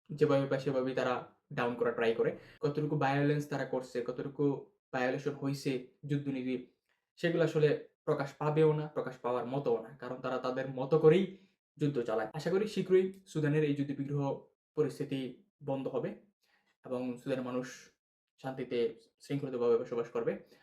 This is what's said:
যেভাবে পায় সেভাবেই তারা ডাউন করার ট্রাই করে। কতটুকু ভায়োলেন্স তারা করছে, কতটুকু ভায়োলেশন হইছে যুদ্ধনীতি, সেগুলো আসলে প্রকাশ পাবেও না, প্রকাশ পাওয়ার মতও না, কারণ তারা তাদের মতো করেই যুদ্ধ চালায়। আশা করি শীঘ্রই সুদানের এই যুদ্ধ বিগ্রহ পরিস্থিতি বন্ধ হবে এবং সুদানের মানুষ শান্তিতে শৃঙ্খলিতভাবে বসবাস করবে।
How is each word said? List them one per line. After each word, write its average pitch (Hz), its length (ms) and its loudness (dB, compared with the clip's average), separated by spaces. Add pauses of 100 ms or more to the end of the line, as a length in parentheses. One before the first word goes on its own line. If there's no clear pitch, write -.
যেভাবে 139 380 4
পায় 135 120 0
সেভাবেই 131 360 0
তারা 123 360 -2 (220)
ডাউন 123 220 0
করার 120 180 0
ট্রাই 113 200 2
করে। 117 240 0 (240)
কতটুকু 151 360 0
ভায়োলেন্স 143 520 2
তারা 135 160 -4
করছে, 127 360 -4
কতটুকু 139 640 -2 (280)
ভায়োলেশন 135 380 0
হইছে 139 560 -4 (180)
যুদ্ধনীতি, 131 640 -4 (480)
সেগুলো 165 280 0
আসলে 151 440 2 (180)
প্রকাশ 139 280 0
পাবেও 151 400 4
না, 151 140 -4
প্রকাশ 123 300 -6
পাওয়ার 120 280 -2
মতও 127 360 0
না, - 180 -14
কারণ 123 220 -10
তারা 127 160 -4
তাদের 131 320 -4
মতো 143 300 2
করেই 175 380 6 (400)
যুদ্ধ 139 240 0
চালায়। 110 320 -2
আশা 156 160 -4
করি 196 180 2
শীঘ্রই 190 580 2
সুদানের 151 380 2
এই 143 120 2
যুদ্ধ 139 220 -2
বিগ্রহ 139 440 -2 (340)
পরিস্থিতি 131 680 -2 (220)
বন্ধ 135 220 -4
হবে 131 280 -4 (720)
এবং 127 320 -6
সুদানের 127 280 -4
মানুষ 127 460 -8 (500)
শান্তিতে 127 540 -2 (240)
শৃঙ্খলিতভাবে 127 580 0
বসবাস 120 320 -2
করবে। 117 300 -2 (240)